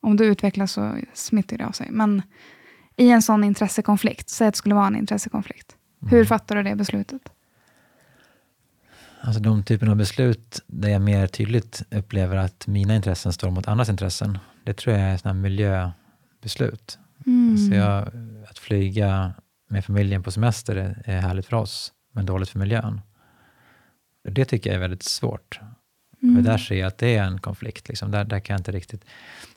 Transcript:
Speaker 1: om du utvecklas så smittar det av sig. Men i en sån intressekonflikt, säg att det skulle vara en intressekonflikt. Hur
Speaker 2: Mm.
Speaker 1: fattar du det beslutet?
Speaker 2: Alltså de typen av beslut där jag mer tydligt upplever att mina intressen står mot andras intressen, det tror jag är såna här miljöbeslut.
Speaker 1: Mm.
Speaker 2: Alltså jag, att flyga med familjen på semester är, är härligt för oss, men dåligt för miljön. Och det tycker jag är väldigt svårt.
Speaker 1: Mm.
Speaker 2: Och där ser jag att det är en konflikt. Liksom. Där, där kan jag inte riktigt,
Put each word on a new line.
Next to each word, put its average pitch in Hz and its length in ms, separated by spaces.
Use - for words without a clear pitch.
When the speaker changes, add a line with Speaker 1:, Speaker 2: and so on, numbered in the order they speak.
Speaker 1:
om 208 160
du 220 80
utvecklas 196 460
så - 240
smittar 220 440
det - 80
av 214 60
sig. - 200
Men 208 300
i 247 140
en 226 100
sån 214 220
intressekonflikt, 208 880
säg 226 180
att 208 60
det - 40
skulle 208 180
vara 202 120
en 208 80
intressekonflikt. - 800
Hur 135 160
Speaker 2:
Mm. 226 80
Speaker 1:
fattar 214 300
du 208 80
det 202 120
beslutet? 208 460
Speaker 2:
Alltså 110 200
de 107 220
typen 110 260
av 104 60
beslut 110 720
där 101 220
jag 101 120
mer 101 260
tydligt 110 640
upplever 95 460
att 92 300
mina 101 280
intressen 92 380
står 92 180
mot 90 160
andras 110 220
intressen, 98 480
det 104 100
tror 110 220
jag 98 140
är 95 80
såna 95 160
här 95 80
miljöbeslut. 98 1600
Speaker 1:
Mm. 247 260
Speaker 2:
Alltså 208 240
jag, 101 320
att - 100
flyga 98 720
med 101 160
familjen 98 380
på 92 80
semester 107 440
är, 98 300
är 92 160
härligt 95 240
för 120 120
oss, - 360
men 101 140
dåligt 95 240
för 95 100
miljön. 107 420
Och 107 80
det 131 120
tycker 107 240
jag 98 60
är 92 40
väldigt 92 240
svårt. - 560
Speaker 1:
Mm. 240 140
Speaker 2:
Och 240 60
där 113 140
ser - 180
jag 95 120
att 95 100
det 117 180
är 101 80
en 95 160
konflikt. - 480
Liksom. 104 240
Där, 101 120
där 101 160
kan 101 140
jag 98 60
inte 90 120
riktigt, 98 340